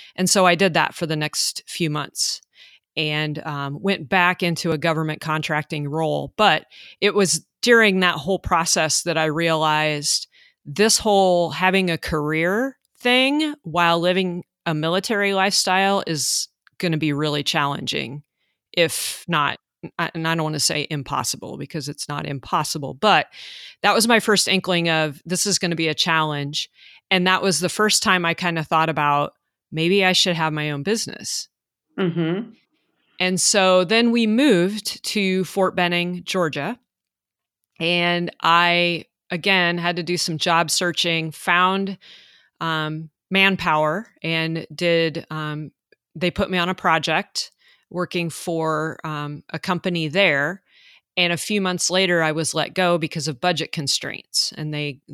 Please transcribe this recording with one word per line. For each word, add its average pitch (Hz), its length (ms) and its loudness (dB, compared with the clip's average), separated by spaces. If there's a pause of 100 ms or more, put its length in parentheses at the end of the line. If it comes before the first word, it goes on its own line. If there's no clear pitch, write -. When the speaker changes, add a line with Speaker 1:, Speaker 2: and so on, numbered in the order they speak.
(140)
Speaker 1:
And 185 140 0
so 190 180 4
I 175 80 6
did 175 200 4
that - 200 2
for 170 120 -6
the 156 100 -2
next - 500 -4
few 165 220 -2
months - 540 -6 (540)
and, 151 500 -2
um, 143 340 -8
went 180 280 -2
back 180 340 2
into 170 300 -2
a 151 60 -2
government 156 420 -2
contracting 151 680 -4
role. 147 480 -2
But 170 300 2 (340)
it 196 140 2
was 180 320 2 (160)
during 220 380 6
that 180 160 2
whole 170 220 -2
process 165 640 0
that 165 120 0
I 160 80 2
realized 151 1000 0 (400)
this 196 320 2
whole 185 520 4
having 185 400 2
a 160 80 0
career 170 800 -2 (220)
thing 277 640 2
while 170 380 2
living 180 420 0 (220)
a 165 100 0
military 196 600 0
lifestyle 196 720 2
is - 420 -4 (300)
gonna 165 180 0
be 151 160 0
really 147 300 -2
challenging, 143 800 -4 (500)
if - 560 -2
not, 147 300 0 (400)
I, 170 160 -4
and 160 120 -6
I 165 80 0
don't 160 100 -2
wanna 156 140 -4
say 147 300 -2
impossible 139 680 -6
because 143 300 -10
it's - 200 -10
not 147 180 -8
impossible, 147 680 -4
but 175 320 4 (560)
that 208 120 6
was 226 140 4
my 226 120 6
first 208 280 2
inkling 180 400 0
of 156 380 0
this 175 180 -2
is 196 140 0
gonna 170 180 -2
be 160 120 0
a 151 60 0
challenge. 151 760 0 (400)
And 185 160 2
that 185 160 2
was 170 180 0
the 175 80 0
first 214 340 2
time 185 220 2
I 170 80 2
kinda 165 320 -2
thought 160 240 2
about, 147 460 0 (360)
"Maybe 170 340 2
I 185 80 4
should 180 240 2
have 160 160 0
my 151 180 -4
own 143 120 -6
business." - 640 -6 (500)
Speaker 2:
Mm-hmm. 175 520 -2 (720)
Speaker 1:
And 185 200 0
so 185 440 4
then 226 260 2
we 233 160 2
moved 214 800 2
to 185 400 0
Fort 185 300 0
Benning, 175 500 -2
Georgia. 165 540 -4 (1000)
And 175 520 0 (120)
I, 175 640 4 (260)
again, 180 460 2
had 175 200 -2
to 175 60 -4
do 175 140 -2
some 160 220 -4
job 170 320 2
searching, 165 600 -2
found, 185 680 0 (600)
um, 156 520 -4 (200)
manpower 175 800 0 (140)
and 160 520 -4
did, 165 560 0
um, 151 420 -8 (420)
they 170 160 -2
put 196 200 -2
me 185 60 -2
on 175 140 0
a 190 40 -2
project 165 800 -2 (380)
working 175 400 -4
for, 160 720 -4
um, 147 460 -8
a 170 80 -6
company 175 500 -2
there. 160 540 0 (560)
And 175 160 2
a 160 40 -2
few 208 220 -2
months 180 300 -2
later, 180 320 2
I 156 100 2
was 156 220 -4
let 156 180 -2
go 175 240 2
because 156 320 -4
of 139 140 -8
budget 170 300 -2
constraints. - 840 -4
And 151 160 -6
they, 147 280 -6 (140)